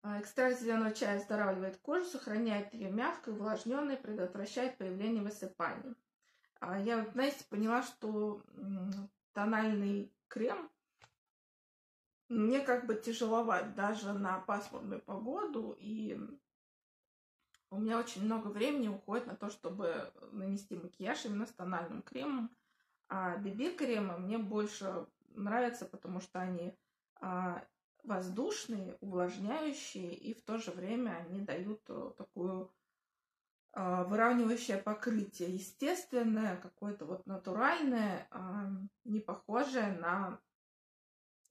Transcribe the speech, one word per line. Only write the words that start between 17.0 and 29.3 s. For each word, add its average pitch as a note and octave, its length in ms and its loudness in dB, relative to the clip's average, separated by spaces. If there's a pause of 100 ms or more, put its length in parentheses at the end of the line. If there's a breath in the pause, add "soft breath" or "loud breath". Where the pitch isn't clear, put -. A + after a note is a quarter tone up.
у F#3+ 80 -6
меня A3 220 2
очень G#3+ 240 -4
много G#3+ 240 0
времени A#3 400 0
уходит G#3 400 -2
на G3+ 80 -6
то, G3+ 120 -6
чтобы F3 640 -4 (200)
нанести G3 420 -4
макияж F3+ 520 -4
именно G#3+ 200 -2
с - 60 -14
тональным F3+ 500 -4
кремом. C4 480 -4 (600 soft breath)
А F#3 260 0
би G3+ 140 -2
би-кремы A3+ 680 0
мне G3 200 0
больше G#3 680 0 (260)
нравятся, A#3 540 0
потому F#3 360 -6
что - 200 -6
они, F3+ 380 -2 (380)
а, F3+ 440 -2 (440)
воздушные, G3+ 960 -2
увлажняющие, F#3+ 1120 -2